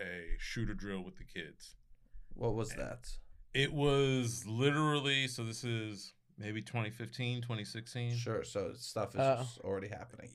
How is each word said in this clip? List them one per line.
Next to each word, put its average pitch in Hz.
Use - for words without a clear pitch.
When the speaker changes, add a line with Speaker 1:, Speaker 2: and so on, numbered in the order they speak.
Speaker 1:
a 90
shooter 113
drill 95
with 92
the -
kids. -
Speaker 2:
What 117
was 110
that? -
Speaker 1:
It 139
was 135
literally, 139
so 123
this 113
is 110
maybe 107
twenty 110
fifteen, 120
twenty 120
sixteen. 120
Speaker 2:
Sure, 113
so -
stuff -
is 101
Speaker 3:
Uh-oh. 131
Speaker 2:
already 98
happening. -